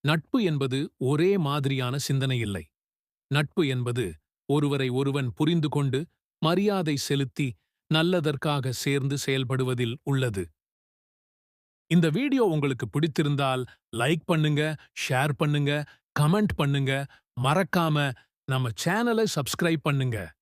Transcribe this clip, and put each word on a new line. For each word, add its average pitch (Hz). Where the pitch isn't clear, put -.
நட்பு 165
என்பது 139
ஒரே 160
மாதிரியான 139
சிந்தனை 135
இல்லை. 98
நட்பு 147
என்பது 120
ஒருவரை 139
ஒருவன் 135
புரிந்து 156
கொண்டு, 139
மரியாதை 180
செலுத்தி, 139
நல்லதற்காக 151
சேர்ந்து 139
செயல்படுவதில் 127
உள்ளது. 123
இந்த 165
வீடியோ 254
உங்களுக்கு 143
பிடித்திருந்தால் 143
லைக் 147
பண்ணுங்க, 151
ஷேர் 139
பண்ணுங்க, 147
கமெண்ட் 185
பண்ணுங்க, 139
மறக்காம 151
நம்ம 131
சேனலை 220
சப்ஸ்கிரைப் 160
பண்ணுங்க. 127